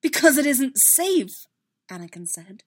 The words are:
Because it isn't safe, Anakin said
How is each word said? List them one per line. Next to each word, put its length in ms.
Because 360
it 80
isn't 300
safe, 560
Anakin 360
said 400